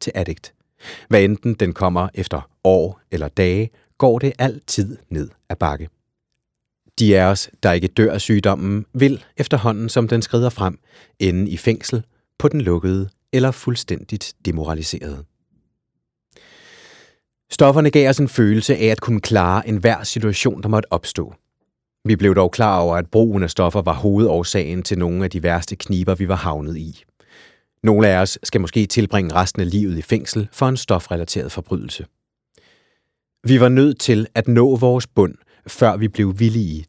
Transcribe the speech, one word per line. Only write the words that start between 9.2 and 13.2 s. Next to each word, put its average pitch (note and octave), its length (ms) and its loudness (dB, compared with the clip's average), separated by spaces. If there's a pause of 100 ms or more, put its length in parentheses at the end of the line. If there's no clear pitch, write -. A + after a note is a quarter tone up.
efterhånden A#2 520 -2
som A#2 200 0
den A#2 140 0
skrider A#2+ 280 0
frem, F#2+ 280 -4 (400)
ende F#2 320 0
i F2+ 60 -6
fængsel, A2+ 480 -4 (340)
på D3+ 100 2
den D3+ 120 0
lukkede F#2+ 480 -2 (240)